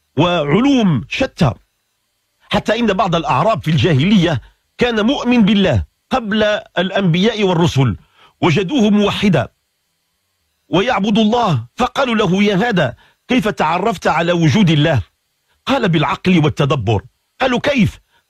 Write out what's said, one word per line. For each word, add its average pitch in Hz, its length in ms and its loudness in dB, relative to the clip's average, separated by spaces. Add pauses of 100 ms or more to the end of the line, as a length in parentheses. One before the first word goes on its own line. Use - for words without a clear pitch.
(180)
وعلوم 175 920 2
شتى. - 440 -2 (1000)
حتى 208 280 -2
إن 240 80 -2
بعض 190 280 0
الأعراب 165 480 0
في 147 80 -4
الجاهلية 160 720 2 (380)
كان 226 280 0
مؤمن 247 380 0
بالله 175 400 2 (260)
قبل 214 320 -2 (360)
الأنبياء 190 640 0
والرسل، 156 540 0 (440)
وجدوه 202 500 0
موحدا 196 580 0 (1200)
ويعبد 214 500 0
الله، 208 480 0 (100)
فقالوا 247 380 -2
له: 202 280 0
"يا 202 140 0
هذا، 180 400 -2 (320)
كيف 240 200 0
تعرفت 185 580 -2
على 170 260 0
وجود 170 380 2
الله؟" 147 320 2 (640)
قال: 240 220 -2
"بالعقل 165 560 0
والتدبر". 131 580 -2 (380)
قالوا: 254 200 -2
"كيف؟" 262 400 0 (300)